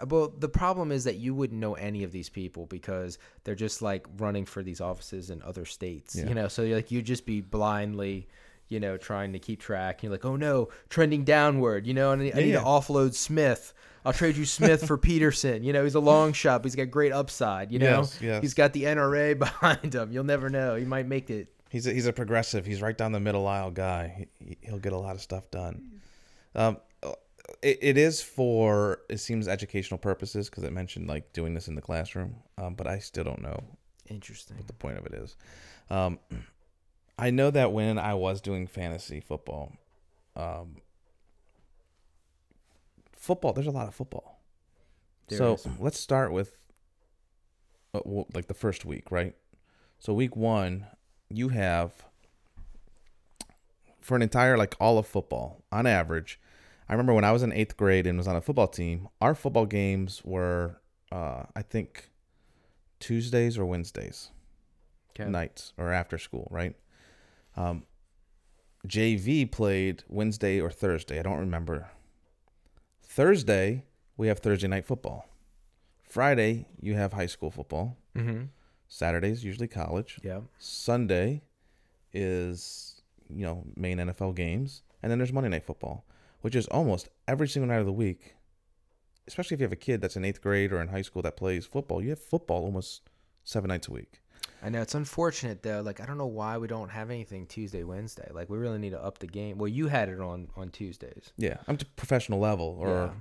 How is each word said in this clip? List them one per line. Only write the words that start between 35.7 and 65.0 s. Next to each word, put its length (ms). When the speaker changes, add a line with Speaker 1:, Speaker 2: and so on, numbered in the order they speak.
Speaker 2:
Um, 280
<clears throat> 180
I 120
know 200
that 220
when 260
I 160
was 260
doing 260
fantasy 540
football, 540
um, 420
football, 400
there's 140
a 60
lot 160
of 60
football. 460
Speaker 1:
There 100
Speaker 2:
So 160
Speaker 1:
is. 120
Speaker 2:
let's 220
start 320
with, 240
uh, 60
w-, 340
like, 120
the 80
first 300
week, 260
right? 240
So 140
week 240
one, 500
you 200
have, 560
for 160
an 60
entire, 340
like, 240
all 180
of 80
football, 640
on 160
average, 540
I 20
remember 200
when 100
I 80
was 100
in 120
eighth 240
grade 280
and 120
was 100
on 80
a 60
football 260
team, 400
our 160
football 300
games 640
were, 560
uh, 340
I 60
think, 480
Tuesdays 560
or 80
Wednesdays 680